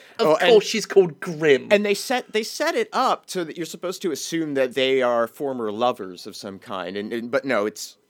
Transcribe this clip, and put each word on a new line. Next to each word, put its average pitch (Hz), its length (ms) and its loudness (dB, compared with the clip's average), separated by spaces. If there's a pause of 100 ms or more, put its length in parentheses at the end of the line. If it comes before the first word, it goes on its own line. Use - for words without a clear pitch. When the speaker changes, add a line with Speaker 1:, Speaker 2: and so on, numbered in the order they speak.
(200)
Speaker 1:
Of 226 80 2
Speaker 2:
Oh, 156 80 6
and 175 160 4
Speaker 1:
course 143 140 8
she's 214 200 -4
called 180 340 4
Grimm. 151 520 2
Speaker 2:
And 208 120 4
they 202 120 0
set, - 360 -4
they 220 120 -2
set 311 320 -4
it 226 180 -2
up 226 340 0
so 185 160 -6
that 151 140 -10
you're 165 80 -6
supposed 175 380 -8
to 175 80 -2
assume 156 420 -4
that 131 220 0
they 131 260 2
are 120 260 2
former 123 440 -6
lovers 107 560 -4
of 98 80 -16
some 98 240 -12
kind, 92 360 -8
and, 104 160 -6
and, 120 200 -8
but 131 120 -2
no, 117 220 0
it's, - 320 -10 (120)